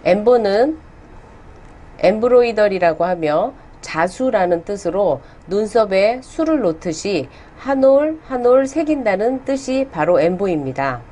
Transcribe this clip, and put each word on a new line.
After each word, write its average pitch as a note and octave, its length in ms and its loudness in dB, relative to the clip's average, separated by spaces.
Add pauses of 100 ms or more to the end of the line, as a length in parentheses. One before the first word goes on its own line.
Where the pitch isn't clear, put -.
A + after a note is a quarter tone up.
엠보는 A3 720 2 (1200)
엠브로이더리라고 G#3 1040 2
하며 F3 480 -2 (260)
자수라는 F3+ 880 -2
뜻으로 F3+ 560 -2 (260)
눈썹에 G#3 720 0
수를 D#4 380 -2
놓듯이 E3 720 -4 (280)
한 C4+ 280 -2
올 D4+ 420 2
한 B3 180 -6
올 C4 220 4
새긴다는 C4 760 -2
뜻이 C4+ 440 -4
바로 D#3+ 300 2
엠보입니다. C#3+ 840 -2 (100)